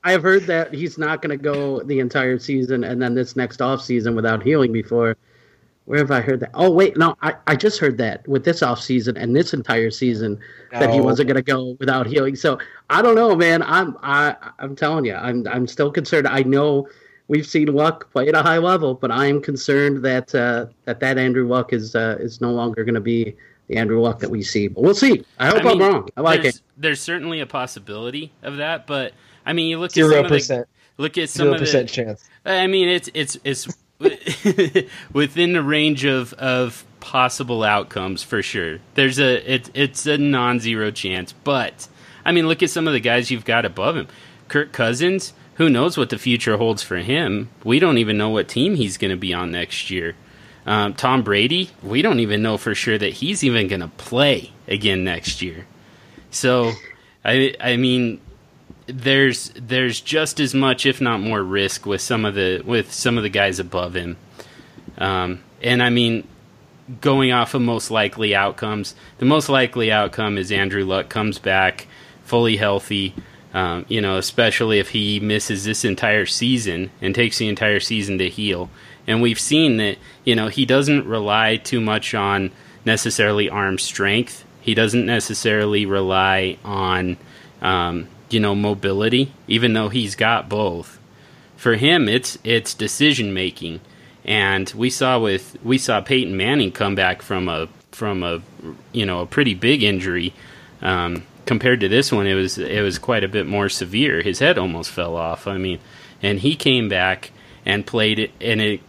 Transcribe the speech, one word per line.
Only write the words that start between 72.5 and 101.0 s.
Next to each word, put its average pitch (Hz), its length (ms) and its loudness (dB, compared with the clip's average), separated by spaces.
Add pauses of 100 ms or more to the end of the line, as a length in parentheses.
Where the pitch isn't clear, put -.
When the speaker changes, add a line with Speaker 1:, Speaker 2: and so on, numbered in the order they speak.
Speaker 3:
healthy, 101 580 -2 (400)
um, 90 340 -2
you 110 120 -2
know, 98 160 0
especially 110 640 2
if 98 120 -2
he 104 300 -2
misses 104 440 -2
this 107 200 -4
entire 107 420 2
season 107 640 -2 (100)
and 95 140 -2
takes 117 240 0
the 110 100 -2
entire 104 320 0
season 101 380 -4
to 92 100 0
heal. 90 420 -4 (360)
And 113 160 2
we've 117 180 0
seen 147 380 4
that, 104 200 -2 (260)
you 120 100 2
know, 110 140 0
he 127 160 -2
doesn't 139 420 2
rely 110 500 2
too - 240 -2
much 107 340 -2
on 98 360 0 (340)
necessarily 107 640 2
arm 98 300 -2
strength. 101 640 -2 (160)
He 110 140 -2
doesn't 110 320 2
necessarily 104 800 0
rely 95 800 2
on, 92 520 -2 (440)
um, 87 460 -2 (240)
you 113 100 2
know, 101 140 0
mobility, 104 760 0 (160)
even 113 240 2
though 110 160 0
he's 104 260 -4
got 110 340 0
both. 95 500 -4 (580)
For 117 180 2
him, 139 340 4
it's, 123 360 -2
it's 113 300 0
decision 117 600 0
making. 87 460 -6 (440)
And 98 520 0
we 117 120 0
saw 127 300 0
with, 101 460 -2
we 131 140 2
saw 110 220 0
Peyton 101 360 0
Manning 107 340 0
come 101 240 -2
back 92 280 0
from 92 260 -4
a, 82 180 -4 (240)
from 101 320 -6
a, 87 180 -4 (520)
you 117 120 -2
know, 92 160 -2
a 90 60 -4
pretty 127 280 2
big 120 280 2
injury. 90 500 0 (480)
Um, 87 440 -2 (200)